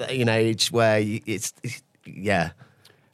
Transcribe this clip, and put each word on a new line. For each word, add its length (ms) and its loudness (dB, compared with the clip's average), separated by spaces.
at 60 -8
an 180 0
age 420 2
where 280 4
you, 260 -2
it's, 260 -6
it's, 200 -10
yeah, 460 -2